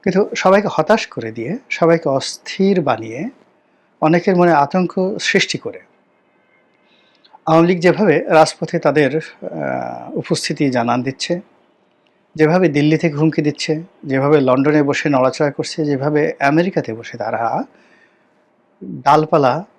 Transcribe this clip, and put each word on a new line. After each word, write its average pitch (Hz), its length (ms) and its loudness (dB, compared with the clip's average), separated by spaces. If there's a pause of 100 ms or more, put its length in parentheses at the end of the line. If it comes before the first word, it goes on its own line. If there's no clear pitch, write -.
কিন্তু 185 180 0 (140)
সবাইকে 196 360 2
হতাশ 214 360 0
করে 113 240 -10
দিয়ে, 113 200 -8 (180)
সবাইকে 165 400 2
অস্থির 185 720 -2
বানিয়ে, 113 400 -4 (800)
অনেকের 175 340 2
মনে 175 180 4
আতঙ্ক 156 400 0 (260)
সৃষ্টি - 380 -2
করে - 220 -12 (1700)
আওয়ামী 165 200 6
লীগ 180 120 0
যেভাবে 165 360 4 (120)
রাজপথে 160 520 2
তাদের, 139 380 2
আহ, 67 1040 -8
উপস্থিতি - 480 -4
জানান 123 340 0
দিচ্ছে, 135 300 -6 (1040)
যেভাবে 160 340 4
দিল্লি 151 280 2
থেকে 156 180 -2
হুমকি 156 260 0
দিচ্ছে, 151 420 -4 (200)
যেভাবে 139 380 2
লন্ডনে 139 420 2
বসে 139 260 -2
নড়াচড়া 135 420 0
করছে, 156 340 -6
যেভাবে 147 540 -2
আমেরিকাতে 151 540 0
বসে 113 240 -14
তারা 117 460 -4 (1200)
ডালপালা 151 840 2 (140)